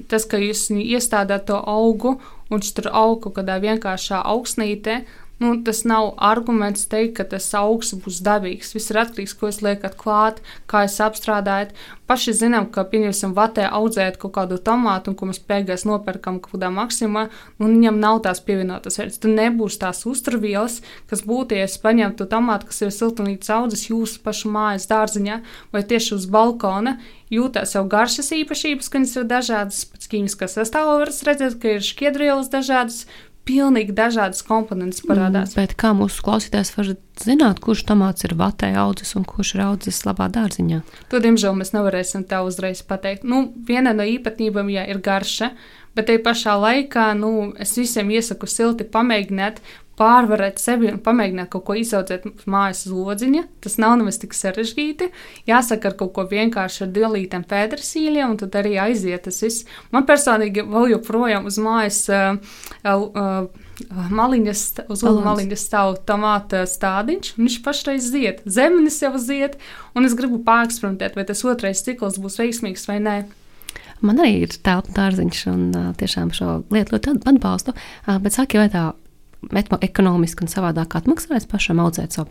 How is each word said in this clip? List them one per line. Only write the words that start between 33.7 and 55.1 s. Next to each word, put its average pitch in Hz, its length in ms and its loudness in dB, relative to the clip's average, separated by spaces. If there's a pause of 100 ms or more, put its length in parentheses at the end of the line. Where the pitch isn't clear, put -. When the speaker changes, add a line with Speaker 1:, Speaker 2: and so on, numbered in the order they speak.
Speaker 1:
dažādas 214 520 2
komponentes 190 600 -2
parādās. 190 480 2
Speaker 2:
Mm, 202 80 0
bet 190 160 -2
kā 220 160 2
mūsu 202 320 0
klausītājs 208 520 0
var 196 140 0 (300)
zināt, 247 400 4
kurš 220 240 0
tomāts 190 400 2
ir 170 140 -4
vatē 196 320 0 (100)
audzis - 360 -2
un 190 100 -2
kurš - 260 -4
ir 196 140 0
audzis 196 400 -4
labā 190 260 0
dārziņā? 175 480 0 (300)
Speaker 1:
To, 247 100 4
diemžēl, 202 320 4
mēs 190 220 -4
nevarēsim 190 500 0
tā 190 200 -2
uzreiz 185 360 -4
pateikt. 196 400 -6
Nu, 254 300 0 (160)
viena 240 260 4
no 208 160 0
īpatnībām, 220 640 -2
jā, 190 160 -4
ir 202 80 -4
garša, 196 540 -2 (420)
bet 220 160 0
te 226 80 6
pašā 226 400 2
laikā, 233 540 2 (100)
nu, 214 300 0 (100)
es - 160 -4
visiem 233 400 0
iesaku 208 320 -4
silti 233 400 0
pamēģināt, 208 720 0 (380)
pārvarēt 214 600 4
sevi 233 320 2
un 202 120 -6
pamēģināt 190 500 0
kaut 185 140 -6
ko 202 120 -2
izaudzēt 190 460 -2 (260)
mājas 196 380 0
lodziņa. 208 560 0 (180)
Tas 202 180 -6
nav 233 180 6
nemaz 214 220 0
tik - 140 -12
sarežģīti. 294 760 -4 (360)